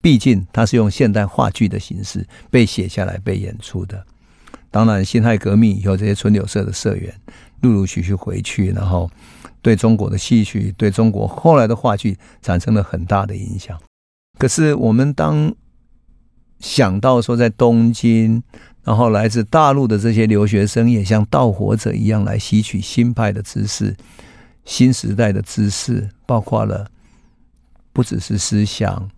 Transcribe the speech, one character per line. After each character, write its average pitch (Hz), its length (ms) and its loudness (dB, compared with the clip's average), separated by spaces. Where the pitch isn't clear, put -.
毕 147 160 6
竟 101 340 2
它 113 140 2
是 113 80 -2
用 107 160 2
现 107 220 2
代 104 120 0
话 104 240 -2
剧 101 200 0
的 98 100 -4
形 - 240 -10
式 98 240 -8
被 120 160 4
写 95 220 -4
下 95 160 -4
来、 92 140 -6
被 95 180 -4
演 98 240 -8
出 - 260 -8
的。 98 180 -12
当 107 160 2
然， 101 200 2
辛 110 180 0
亥 110 160 2
革 101 180 0
命 110 140 6
以 95 160 -2
后， 95 100 2
这 101 80 -4
些 101 80 0
春 104 200 0
柳 98 120 2
社 101 200 -4
的 98 80 -6
社 101 240 -4
员 95 180 -10
陆 123 120 4
陆 98 140 2
续 92 160 -6
续 98 120 -2
回 92 280 -6
去， 95 300 -2
然 98 120 -2
后 90 240 0
对 113 160 4
中 113 180 2
国 101 140 -2
的 98 80 -4
戏 113 260 2
曲、 101 360 -4
对 104 120 2
中 110 220 2
国 104 160 -4
后 165 280 2
来 117 100 4
的 113 100 0
话 113 180 0
剧 101 220 -4
产 90 180 -2
生 110 140 -2
了 104 100 2
很 85 220 -6
大 98 220 0
的 98 100 -8
影 95 220 -8
响。 90 200 -14
可 131 100 2
是 151 260 2
我 113 160 0
们 131 220 2
当 156 420 0
想 101 400 -4
到 123 220 2
说 120 160 -4
在 117 140 0
东 117 420 2
京， 113 500 0
然 110 140 -2
后 117 140 2
来 107 180 2
自 110 160 -2
大 151 280 4
陆 139 140 2
的 110 120 0
这 113 140 0
些 110 140 2
留 104 200 4
学 104 200 2
生 113 240 2
也 107 140 2
像 107 220 2
盗 127 260 2
火 101 240 0
者 107 160 -4
一 104 140 -2
样 107 180 2
来 101 140 -2
吸 107 240 0
取 104 180 -4
新 120 320 0
派 107 180 0
的 101 120 -6
知 101 240 -6
识、 98 280 -4
新 127 260 4
时 107 240 -2
代 107 160 2
的 98 120 -2
知 104 260 -2
识， 104 400 -4
包 117 160 0
括 110 240 -2
了 101 260 -6
不 127 100 0
只 - 160 -4
是 101 200 -4
思 104 260 0
想 95 420 -4